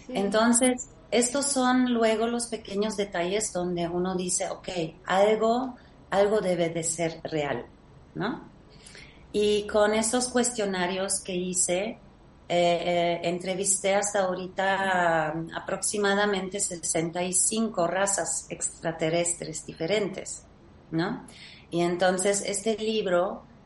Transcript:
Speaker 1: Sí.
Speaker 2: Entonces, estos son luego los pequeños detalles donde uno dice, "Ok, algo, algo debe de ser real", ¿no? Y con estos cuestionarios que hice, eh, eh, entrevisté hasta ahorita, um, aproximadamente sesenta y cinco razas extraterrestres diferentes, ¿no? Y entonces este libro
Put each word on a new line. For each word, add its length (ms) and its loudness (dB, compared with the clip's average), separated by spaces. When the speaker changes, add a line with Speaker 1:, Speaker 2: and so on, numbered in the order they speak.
Speaker 1:
Sí. 80 -10
Speaker 2:
Entonces, 760 2
estos 360 2
son 460 2
luego 360 2
los 180 -2
pequeños 500 -4
detalles 560 -2
donde 360 -2
uno 260 -2
dice, 340 -2
"Ok, 200 -10
algo, 680 4
algo 300 4
debe 300 2
de 140 -4
ser 400 -2
real", 420 -4
¿no? 260 -4
Y 340 2
con 280 4
estos 340 0
cuestionarios 920 0
que 140 -6
hice, 640 -2
eh, 360 2
eh, 380 2
entrevisté 720 0
hasta 300 0
ahorita, 1080 0
um, 200 -6
aproximadamente 1080 0
sesenta 640 -2
y 100 -4
cinco 540 0
razas 640 -2
extraterrestres 1120 -4
diferentes, 800 -4
¿no? 340 -2
Y 100 0
entonces 640 2
este 300 -2
libro 680 0